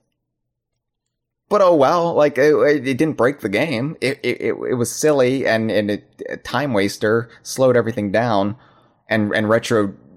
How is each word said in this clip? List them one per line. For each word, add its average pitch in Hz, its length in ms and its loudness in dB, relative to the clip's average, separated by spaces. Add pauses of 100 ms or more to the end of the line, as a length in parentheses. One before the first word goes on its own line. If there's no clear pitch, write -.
(1500)
But 196 140 2
oh 180 140 6
well, 156 400 2
like, 139 240 2
it, 147 160 4
it, 135 320 2
it 131 100 -2
didn't 156 200 -2
break 131 240 0
the 107 80 -4
game. 131 520 -4
It, 127 220 -4
it, 120 180 -4
it, 101 120 -2 (180)
it - 20 0
was 120 180 -2
silly 135 540 0
and, 110 240 0
and 104 220 -2
it, - 360 -10
a - 100 -10
time 131 360 -6
waster, 107 560 -2 (140)
slowed 127 340 2
everything 107 340 -2
down, 107 460 0 (500)
and, 107 240 0
and 107 160 -2
Retro 110 460 0 (240)